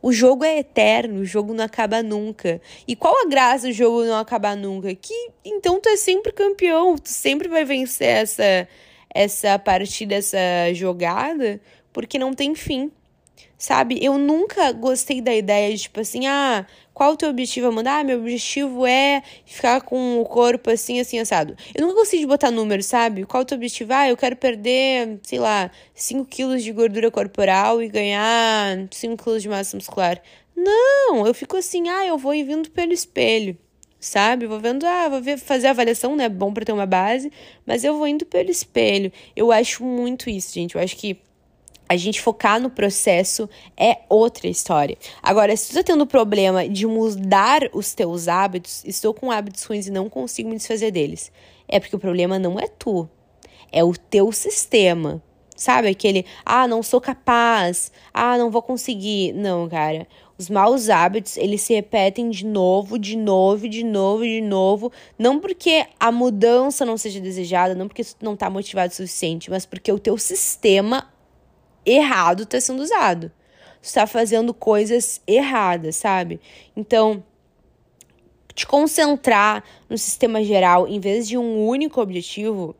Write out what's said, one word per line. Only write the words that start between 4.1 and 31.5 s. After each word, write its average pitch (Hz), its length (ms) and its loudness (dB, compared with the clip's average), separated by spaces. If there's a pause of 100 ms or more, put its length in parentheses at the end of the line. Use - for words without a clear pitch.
acabar 208 380 -2
nunca? 196 380 -8
Que 466 380 -10 (140)
então 392 340 -2
tu 427 80 0
é 427 80 4
sempre 415 380 0
campeão, 359 640 2
tu - 120 -14
sempre 285 380 -2
vai 330 160 0
vencer 262 440 -2
essa, 214 600 2 (420)
essa 202 480 0
partida, 196 580 -2
essa 202 220 -4 (360)
jogada, 196 880 -4 (320)
porque 226 260 -6
não 262 140 -2
tem 285 200 -4
fim. 294 380 -6 (680)
Sabe? 254 440 -2
Eu 277 160 2
nunca 311 560 0
gostei 254 480 -2
da 240 120 0
ideia 208 400 0
de, 208 100 -8
tipo - 180 -10
assim, 247 260 -6
ah, 269 400 0 (260)
qual 294 200 4
o 302 40 -2
teu 311 120 0
objetivo, 254 380 -2
Amanda? 240 320 0
Ah, 302 40 -2
meu 262 160 0
objetivo 247 680 -4
é 269 380 2 (220)
ficar 254 360 0
com 247 400 -2
o 226 40 0
corpo 240 440 2
assim, 240 300 -2
assim, 247 180 -4
assado. 185 380 -2 (180)
Eu - 80 -4
nunca 349 140 0
gostei 403 240 2
de 294 80 -2
botar 277 240 2
números, 214 340 -2
sabe? 220 400 0
Qual 254 160 -2
o 262 40 -2
teu 277 100 -8
objetivo? 233 380 -6
Ah, 269 140 4
eu 247 80 2
quero 247 200 -2
perder, 247 880 0
sei 247 160 -8
lá, 208 320 0 (240)
cinco 262 300 -6
quilos 262 360 -4
de 220 100 -8
gordura 226 380 0
corporal 202 720 2
e 233 60 -4
ganhar 208 1040 0
cinco 226 320 -8
quilos 220 180 -2
de 202 80 -8
massa 196 260 -6
muscular. 180 460 -2 (340)
Não, 427 680 4
eu 233 80 4
fico - 240 -6